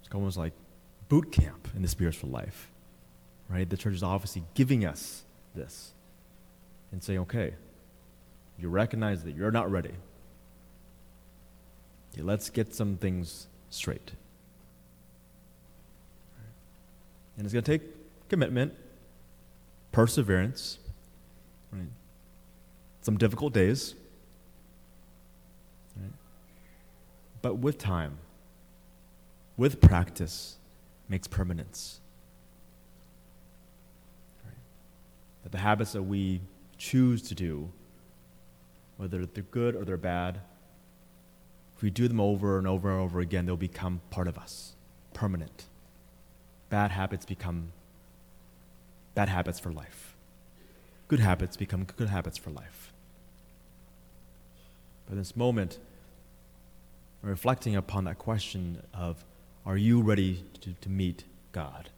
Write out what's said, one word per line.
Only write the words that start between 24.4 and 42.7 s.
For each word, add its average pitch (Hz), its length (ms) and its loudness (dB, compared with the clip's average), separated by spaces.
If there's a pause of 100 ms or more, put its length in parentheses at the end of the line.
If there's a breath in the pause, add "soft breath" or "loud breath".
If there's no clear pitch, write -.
right? 98 160 -12 (1300 loud breath)
But 123 140 0
with 127 220 0
time, 82 420 -2 (1400)
with 127 240 4
practice, - 760 6 (520)
makes 95 180 -4
permanence. - 720 -4 (2500)
Right? - 120 -18 (880)
That - 80 -12
the 95 80 -4
habits 107 320 2
that 98 120 -4
we 95 380 0 (360)
choose 127 460 4
to - 120 -8
do, 82 360 -6 (1300)
whether 92 280 -4
they're 95 180 -8
good 120 320 0
or 101 100 -6
they're 92 120 -2
bad, 90 420 -2 (1400)
if - 60 -10
we 107 100 2
do 117 160 2
them 117 120 2
over 101 380 2
and 95 80 0
over 95 240 2